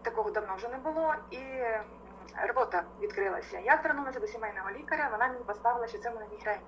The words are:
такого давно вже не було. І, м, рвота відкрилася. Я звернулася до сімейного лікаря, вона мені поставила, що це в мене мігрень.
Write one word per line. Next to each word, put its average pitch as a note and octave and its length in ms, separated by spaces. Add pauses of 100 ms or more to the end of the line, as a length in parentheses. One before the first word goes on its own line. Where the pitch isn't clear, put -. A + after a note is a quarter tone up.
такого - 280
давно G#3+ 240
вже A#3 120
не B3+ 100
було. D#4 380 (160)
І, A#3+ 60
м, B3+ 460 (640)
рвота A3 360 (180)
відкрилася. F#4+ 580
Я B3 180
звернулася C#4 420
до A3 80
сімейного G#3 440
лікаря, D4 400
вона A3 160
мені B3+ 160
поставила, A#3 440
що G#3 100
це A#3 120
в A#3 40
мене G#3+ 180
мігрень. G#3 360